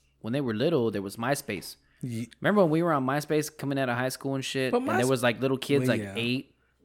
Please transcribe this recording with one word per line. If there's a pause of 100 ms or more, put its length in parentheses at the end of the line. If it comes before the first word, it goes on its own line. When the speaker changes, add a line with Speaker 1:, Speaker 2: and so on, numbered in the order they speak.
(240)
Speaker 1:
when
they
were
little,
there
was
MySpace. (240)
Speaker 2:
Ye- (100)
Speaker 1:
Remember
when
we
were
on
MySpace
coming
out
of
high
school
and
shit,
Speaker 2:
But
Speaker 1:
and
there
Speaker 2:
Mys-
Speaker 1:
was,
like,
little
kids,
Speaker 2:
Well,
Speaker 1:
like,
Speaker 2:
yeah.
Speaker 1:
eight, (300)